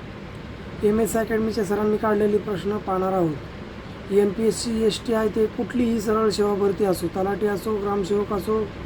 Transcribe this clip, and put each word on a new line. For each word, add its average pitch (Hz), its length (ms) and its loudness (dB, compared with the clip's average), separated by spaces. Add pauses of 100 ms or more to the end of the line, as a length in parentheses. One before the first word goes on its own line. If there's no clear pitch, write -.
(840)
एमएस 214 340 2
अकॅडमीच्या 220 480 0
सरांनी 208 320 2
काढलेले 208 400 2
प्रश्न 202 400 -2
पाहणार 190 360 0
आहोत. - 1000 -4
एमपीएससी, 220 680 2
एसटी 226 300 0
आहे 220 160 2
ते 220 160 2
कुठलीही 233 560 0
सरळ 220 280 2
सेवा 208 260 2
भरती 196 300 2
असो, 175 220 2
तलाठी 196 400 0
असो, 208 300 -2
ग्रामसेवक 202 560 0
असो, 214 320 0 (200)